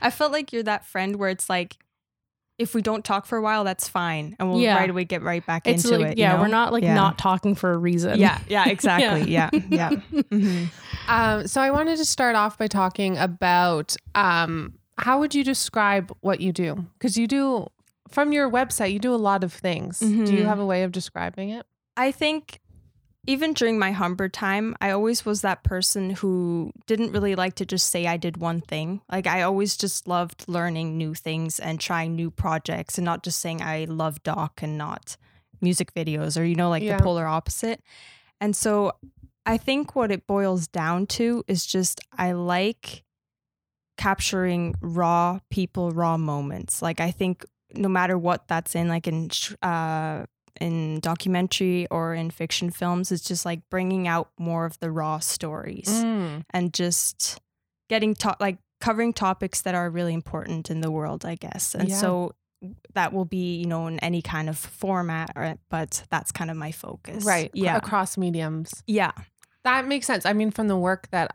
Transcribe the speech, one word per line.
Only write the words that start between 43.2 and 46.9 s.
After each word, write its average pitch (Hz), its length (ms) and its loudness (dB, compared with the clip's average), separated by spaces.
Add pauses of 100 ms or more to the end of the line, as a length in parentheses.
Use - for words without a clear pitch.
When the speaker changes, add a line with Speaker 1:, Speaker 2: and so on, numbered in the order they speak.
Speaker 1:
capturing 185 840 0
raw 170 580 2 (100)
people, 180 420 -2
raw 165 260 2
moments. 147 640 -4
Like, 165 180 -2